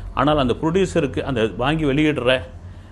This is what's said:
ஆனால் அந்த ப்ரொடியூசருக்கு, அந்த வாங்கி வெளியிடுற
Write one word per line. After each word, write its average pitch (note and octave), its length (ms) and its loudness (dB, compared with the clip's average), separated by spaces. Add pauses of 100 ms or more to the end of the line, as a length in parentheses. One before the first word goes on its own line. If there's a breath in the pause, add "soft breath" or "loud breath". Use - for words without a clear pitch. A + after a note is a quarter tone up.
(140 loud breath)
ஆனால் C#3+ 240 4
அந்த B2 240 2
ப்ரொடியூசருக்கு, D#3+ 580 0
அந்த A2+ 380 0
வாங்கி D3+ 280 0
வெளியிடுற C3 560 2 (500 loud breath)